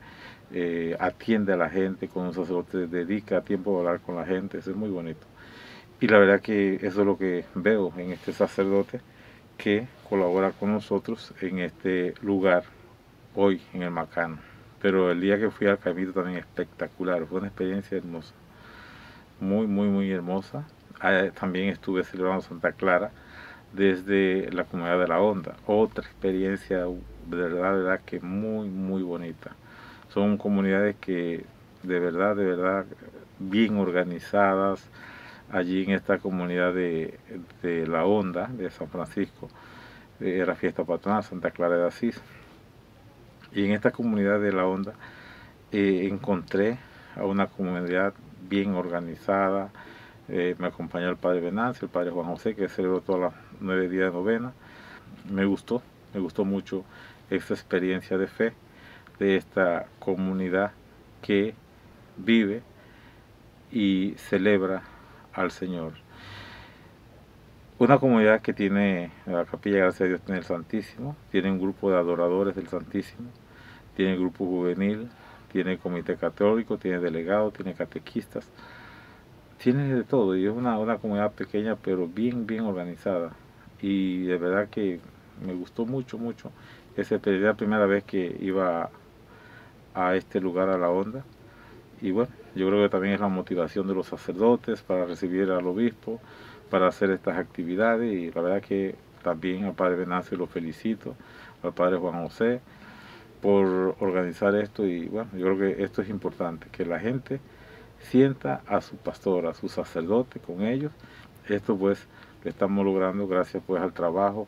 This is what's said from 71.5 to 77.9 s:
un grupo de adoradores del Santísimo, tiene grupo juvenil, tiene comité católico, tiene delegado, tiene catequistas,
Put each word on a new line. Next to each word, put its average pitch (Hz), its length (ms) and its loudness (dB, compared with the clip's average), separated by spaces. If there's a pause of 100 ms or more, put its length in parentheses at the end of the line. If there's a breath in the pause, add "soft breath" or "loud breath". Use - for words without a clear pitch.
un 95 80 0
grupo 95 320 0
de 90 60 4
adoradores 87 580 2
del 92 120 -6
Santísimo, 95 640 -8 (680 loud breath)
tiene 95 180 2
grupo 90 300 -2
juvenil, 92 640 0 (420 loud breath)
tiene 92 280 0
comité 87 360 -4
católico, 104 640 0
tiene 90 220 -2
delegado, 87 500 0
tiene 95 240 -8
catequistas, - 760 -8 (1080 loud breath)